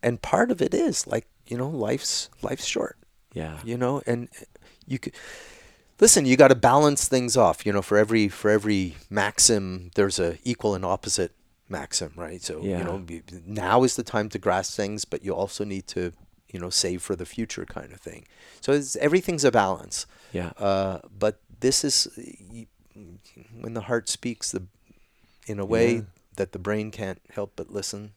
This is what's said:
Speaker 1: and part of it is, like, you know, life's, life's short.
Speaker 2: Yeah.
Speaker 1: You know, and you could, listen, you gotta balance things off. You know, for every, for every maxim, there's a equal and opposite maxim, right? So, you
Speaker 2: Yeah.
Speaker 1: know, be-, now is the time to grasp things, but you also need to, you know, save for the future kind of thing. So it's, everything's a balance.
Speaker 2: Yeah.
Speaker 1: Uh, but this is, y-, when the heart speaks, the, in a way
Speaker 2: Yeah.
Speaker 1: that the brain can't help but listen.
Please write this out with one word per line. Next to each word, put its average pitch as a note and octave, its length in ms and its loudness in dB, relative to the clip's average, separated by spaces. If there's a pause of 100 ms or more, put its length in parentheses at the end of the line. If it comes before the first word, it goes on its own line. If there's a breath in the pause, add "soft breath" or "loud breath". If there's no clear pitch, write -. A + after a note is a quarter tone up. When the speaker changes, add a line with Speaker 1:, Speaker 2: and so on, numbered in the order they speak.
Speaker 1:
and A#2+ 200 0
part A#3+ 280 2
of - 100 -2
it - 140 0
is, - 320 0
like, A2 200 -4 (200)
you A#2+ 100 -8
know, B2+ 120 -4
life's, B2+ 600 -4 (140)
life's - 240 -6
short. - 320 -6 (340)
Speaker 2:
Yeah. D#2 320 -8
Speaker 1:
You A#2 120 -6
know, B2+ 300 -2
and A#2+ 220 -4 (580 soft breath)
you C3 120 -6
could, - 140 -8 (880 loud breath)
listen, G3+ 260 8
you B2+ 100 6
gotta C3+ 180 12
balance C#3 540 4
things B2 280 2
off. G2+ 300 4
You G#2 60 2
know, G2+ 100 2
for G#2 160 2
every, G#2+ 300 4
for G#2 220 0
every G2+ 460 2 (140)
maxim, G2 840 0
there's G2 240 2
a E2+ 260 -2
equal A2+ 300 -2
and F#2 100 -4
opposite F#2 480 -2 (360)
maxim, D#2 480 -8
right? F2 260 -14
So, D#2+ 200 -10
you G2 80 -4
Speaker 2:
Yeah. F2 140 -2
Speaker 1:
know, F2 140 -6
be-, E2+ 240 -14 (240)
now G#2 360 2
is B2+ 140 2
the - 60 -6
time G#2+ 280 -2
to G#2+ 80 -10
grasp F#2+ 380 -2
things, G#2 280 -4
but - 200 -8
you F#2 100 -4
also G2 300 -4
need G2 240 -8
to, F2+ 240 -6 (360)
you F#2 120 -12
know, F2 100 -8
save F2+ 320 -2
for F#2+ 140 -6
the F2 100 -10
future - 400 -10
kind - 260 -14
of - 80 -20
thing. E2 260 -18 (340 loud breath)
So C3+ 120 0
it's, C#3+ 240 0
everything's D#3 480 2
a C3 80 8
balance. G2 540 0 (260 soft breath)
Speaker 2:
Yeah. F2 260 -6
Speaker 1:
Uh, G2 420 0 (180)
but G#2+ 220 -2 (200)
this C3 240 0
is, - 320 0
y-, A2 500 -18 (920)
when A#2 140 -10
the A2+ 80 -6
heart A#2 260 0
speaks, - 440 -6
the, F#2 120 -6 (840)
in G#2 120 -6
a G2 80 -4
way A2+ 300 2
Speaker 2:
Yeah. A2+ 40 -4 (360)
Speaker 1:
that G2 160 -4
the F#2+ 60 -10
brain G#2+ 320 -4
can't F#2+ 300 -8 (100)
help G2+ 260 -8
but - 140 -10
listen. G2+ 460 -10